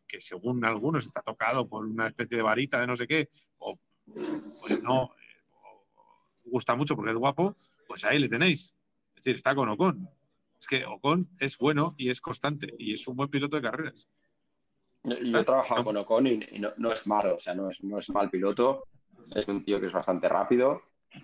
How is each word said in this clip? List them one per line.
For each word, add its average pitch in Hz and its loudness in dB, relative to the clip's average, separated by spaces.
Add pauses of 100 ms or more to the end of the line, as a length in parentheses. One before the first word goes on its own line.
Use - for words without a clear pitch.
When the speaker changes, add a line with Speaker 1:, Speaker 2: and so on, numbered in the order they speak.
Speaker 1:
que 98 -12
según 117 -4
algunos 113 0
está - -8
tocado 113 -2
por 107 -8
una 113 -2
especie 113 -4
de 113 0
varita 120 2
de 123 0
no 123 0
sé 120 -4
qué, 147 0 (300)
o, - -8 (840)
pues - -2
no, 127 0
eh, - -20 (100)
o - -20 (600)
gusta 120 0
mucho 143 0
porque 107 -2
es 113 0
guapo, 156 2 (320)
pues - -12
ahí 123 4
le 131 2
tenéis. 143 0 (360)
Es - -20
decir, 127 0
está 135 2
con 131 2
Ocon. 107 2 (500)
Es - -16
que 131 0
Ocon 143 0 (100)
es 135 -4
bueno 151 2
y 127 -2
es 127 -2
constante 147 -6
y 110 -4
es 107 -8
un 127 -8
buen 143 -2
piloto 143 -2
de 143 -2
carreras. 131 -8 (960)
Speaker 2:
Yo, 120 -4
yo - -
he - -6 (180)
Speaker 1:
Está - 2
Speaker 2:
trabajado 127 4
Speaker 1:
no 123 0
Speaker 2:
con 107 -2
Ocon 113 4
y, 117 2 (120)
y 104 -10
no, 104 -4
no 117 0
es 110 -4
malo, 104 2
o - -10
sea, 90 -6
no 95 -4
es, 92 -12
no 101 -4
es 98 -8
mal 101 0
piloto, 101 2 (500)
es 104 0
un 101 -2
tío 101 0
que 95 -2
es 87 -4
bastante 90 2
rápido. 123 4 (440)